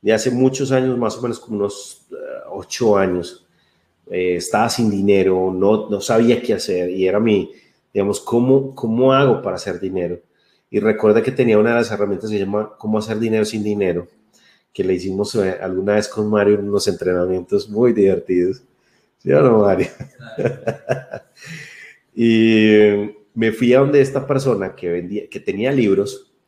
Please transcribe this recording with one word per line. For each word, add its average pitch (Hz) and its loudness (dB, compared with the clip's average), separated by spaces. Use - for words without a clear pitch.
De 107 2
hace 110 0
muchos 131 0
años, 127 0
más 113 -4
o - -10
menos 120 -6
como 107 -10
unos, - -8
eh, - -18
ocho 104 0
años, 90 -2
eh, 90 -2
estaba 110 -2
sin 113 -2
dinero, 95 2
no, 101 0
no 101 -4
sabía 117 2
qué 110 -2
hacer, 90 -4
y 95 0
era 95 0
mi, 107 0
digamos, 101 -2
"¿cómo, 131 0
cómo 120 0
hago 131 2
para 92 -6
hacer 87 -8
dinero?". 90 -6
Y - -2
recuerda 107 2
que 123 -2
tenía 117 2
una 107 4
de 117 2
las 113 0
herramientas 101 -4
que 107 -4
se 98 -2
llama 104 -4
"¿Cómo 107 -4
hacer 107 -4
dinero 110 0
sin 107 -6
dinero?", 98 -2
que 98 -4
le 92 0
hicimos, 95 -4
eh, 95 -2
alguna 95 -2
vez 107 0
con 107 -4
Mario 104 4
en 101 -4
unos 101 -2
entrenamientos 90 -2
muy 113 2
divertidos. 95 0
¿Sí - -4
o 143 4
no, 117 6
Mario? 98 2
<laughs> - -6
Y, 113 4
eh, 104 4
me 113 0
fui 123 2
a 131 6
donde 143 4
esta 135 0
persona 123 -2
que 87 -6
vendía, 90 -6
que - -12
tenía 104 -4
libros, 101 0